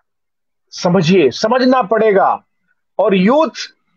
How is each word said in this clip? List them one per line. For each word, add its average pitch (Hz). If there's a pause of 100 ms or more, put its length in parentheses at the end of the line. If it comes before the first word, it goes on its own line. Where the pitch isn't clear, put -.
(680)
समझिए, 175
समझना 254
पड़ेगा। 190 (560)
और 196
यूथ, 233 (280)